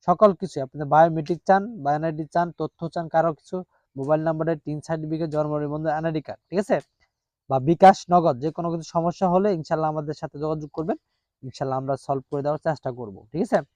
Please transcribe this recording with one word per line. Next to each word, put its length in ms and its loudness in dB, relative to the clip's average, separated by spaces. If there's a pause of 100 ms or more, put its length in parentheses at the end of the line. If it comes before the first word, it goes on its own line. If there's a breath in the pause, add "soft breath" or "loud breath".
সকল 220 4 (100)
কিছু 160 -10 (100)
আপনাদের 280 -10
বায়োমেট্রিক 460 4 (100)
চান 120 6 (220)
বা 140 -2
এনআইডি 280 -4 (100)
চান, 120 0 (120)
তথ্য 200 -8 (140)
চান, 200 -6
কারো 160 4 (100)
কিছু 160 -12 (400)
মোবাইল 320 0
নাম্বারের 360 0
টিন 140 -6 (100)
সার্টিফিকেট, 480 -4
জন্ম 160 0 (120)
নিবন্ধন, 360 -2
এনআইডি 280 -2
কার্ড, 120 -12 (100)
ঠিক 140 -2
আছে, 120 0 (760)
বা 80 2 (120)
বিকাশ, 280 10 (160)
নগদ, 300 4
যে 140 0
কোনো 160 -4
কিছু 120 -8 (100)
সমস্যা 380 0
হলে 240 4
ইনশাআল্লাহ 360 -2
আমাদের 280 -6
সাথে 220 -10
যোগাযোগ 340 -4
করবেন, 200 -4 (460)
ইনশাআল্লাহ 380 -4
আমরা 120 -2 (140)
সলভ 240 -2
করে 140 -2
দেওয়ার 200 -2
চেষ্টা 240 -2 (100)
করব, 160 -12 (160)
ঠিক 160 -2
আছে? 120 2 (160)